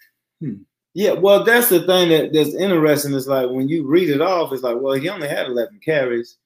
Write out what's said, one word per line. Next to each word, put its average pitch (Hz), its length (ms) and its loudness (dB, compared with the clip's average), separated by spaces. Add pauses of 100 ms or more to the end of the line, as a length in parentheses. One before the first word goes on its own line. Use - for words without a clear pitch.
(420)
Hmm. 123 140 -10 (400)
Yeah, 190 180 0
well, 196 300 4
that's 233 260 2
the 175 160 4
thing 180 240 4
that, 151 240 2
that's 151 220 0
interesting. 151 580 0
It's 131 140 -6
like, 131 240 -2
when 131 180 -4
you 160 180 -4
read 165 220 2
it 143 120 0
off, 170 300 -2
it's 127 120 -8
like, 120 180 -4
well, 135 140 -2
he 135 120 -6
only 180 200 -8
had 165 180 -4
eleven 120 400 -6
carries. 127 600 -4